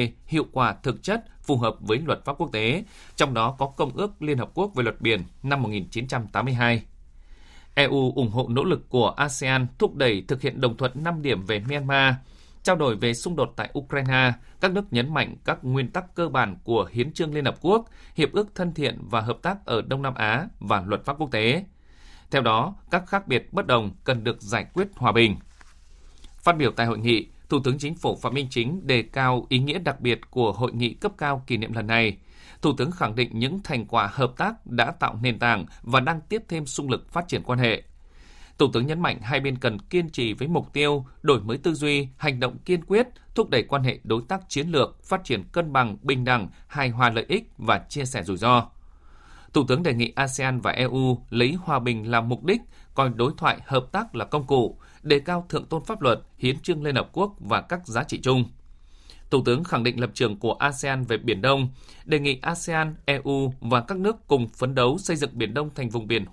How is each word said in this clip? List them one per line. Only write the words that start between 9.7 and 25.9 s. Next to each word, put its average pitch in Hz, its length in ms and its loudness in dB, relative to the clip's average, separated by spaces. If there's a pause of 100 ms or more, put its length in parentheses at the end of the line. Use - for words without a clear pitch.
thúc 165 180 2
đẩy 117 320 2
thực 135 140 -2
hiện 135 180 -2
đồng 123 160 2
thuận 127 180 -2
năm 160 280 -4
điểm 101 240 0
về 104 220 -2
Myanmar, 139 460 2 (480)
trao 185 140 4
đổi 135 200 2
về 117 180 0
xung 175 220 -6
đột 127 200 0
tại 107 220 -4
Ukraine. 131 540 2 (280)
Các 190 120 2
nước 202 200 -2
nhấn 127 220 0
mạnh 123 300 -2
các 151 180 -2
nguyên 127 280 -2
tắc 180 240 -6
cơ 170 140 -2
bản 120 360 0
của 110 280 2
Hiến 123 200 -2
chương 156 220 -4
Liên 147 100 -2
Hợp 117 160 0
Quốc, 214 260 2 (280)
Hiệp 151 180 0
ước 202 220 -2
thân 175 200 -4
thiện 139 240 -2 (120)
và 117 100 0
hợp 117 220 -2
tác 196 240 -4
ở 110 160 0
Đông 135 200 -4
Nam 131 120 -4
Á 117 320 0 (140)
và 101 260 0
luật 104 180 -2
pháp 143 140 -4
quốc 151 120 -4
tế. 127 340 2 (640)
Theo 139 120 2
đó, 120 320 2 (160)
các 185 160 0
khác 233 220 -2
biệt - 240 0
bất 185 140 0
đồng 117 240 2 (140)
cần 120 200 0
được 113 180 -4
giải 107 320 -2
quyết 196 220 0
hòa 117 160 2
bình. 107 240 6 (1040)